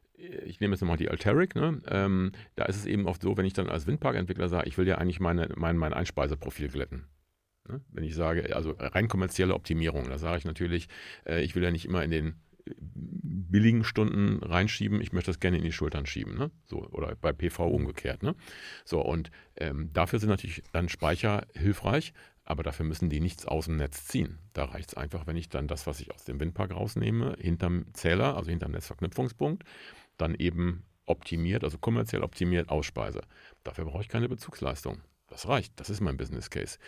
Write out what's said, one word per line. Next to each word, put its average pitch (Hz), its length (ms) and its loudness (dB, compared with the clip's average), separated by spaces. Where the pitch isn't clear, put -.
ich - 440 -12
nehme 101 120 2
jetzt 92 80 -2
nochmal 85 160 2
die 78 120 0
Alteric, 143 460 2
ne? 151 320 0
Ähm, 98 440 2
da - 100 0
ist 98 120 0
es 101 80 -8
eben 101 200 0
oft 87 160 0
so, 98 140 2
wenn 98 100 2
ich 95 60 2
dann 90 160 0
als 82 180 -2
Windparkentwickler 95 600 0
sage, 87 220 0
ich - 80 -4
will 92 100 4
ja 92 100 4
eigentlich 87 220 0
meine, 85 380 2
mein, 82 180 2
mein 80 180 2
Einspeiseprofil 71 760 -2
glätten. 69 340 -6
Ne? 135 220 -8
Wenn - 160 -6
ich 78 100 -4
sage, 82 400 0
also 78 240 -2
rein 101 300 0
kommerzielle 92 440 2
Optimierung, 80 540 0
da 67 100 -4
sage 80 200 -2
ich - 80 -6
natürlich, 85 420 -2
äh, 82 160 2
ich 76 120 0
will 87 100 2
ja 87 80 4
nicht 82 140 -2
immer 87 160 0
in 78 100 0
den 78 240 0
billigen 101 880 4
Stunden 104 580 4
reinschieben, 101 600 2
ich - 100 -4
möchte 90 180 2
das 90 100 -2
gerne 90 180 4
in 78 60 2
die 80 80 0
Schultern 73 340 -2
schieben, 52 300 -6
ne? 151 140 -2
So, - 220 -8
oder - 320 -6
bei 76 140 2
P 87 160 0
V 85 180 0
umgekehrt, - 560 0
ne? 165 120 0
So, 82 160 0
und, 78 300 0
ähm, 78 360 -2
dafür 90 260 4
sind 107 100 4
natürlich - 420 0
dann 87 180 6
Speicher 101 640 2
hilfreich, 104 600 2
aber - 200 -2
dafür 76 220 -2
müssen 78 240 2
die 73 100 2
nichts 87 260 0
aus 78 200 0
dem 82 100 0
Netz 73 300 -2
ziehen. 87 340 -2
Da 69 120 -2
reicht's - 280 -10
einfach, 80 340 -6
wenn 80 80 -2
ich 85 140 -4
dann 73 180 -2
das, - 180 -6
was 71 140 -4
ich - 120 -10
aus - 120 -18
dem 69 160 -6
Windpark 87 340 -2
rausnehme, 110 640 0
hinterm 87 540 0
Zähler, 101 440 2
also 82 120 -4
hinterm 80 220 -2
Netzverknüpfungspunkt, - 920 -4
dann 80 160 0
eben 87 520 0
optimiert, 85 580 0
also 76 140 -2
kommerziell 117 460 0
optimiert 87 460 0
ausspeise. 71 520 -2
Dafür - 220 -6
brauche 80 160 -4
ich 110 60 -6
keine 117 220 0
Bezugsleistung. - 720 -6
Das - 220 -8
reicht, - 300 0
das 101 100 -8
ist 101 100 -4
mein 80 160 0
Business 64 340 -6
Case. - 280 -6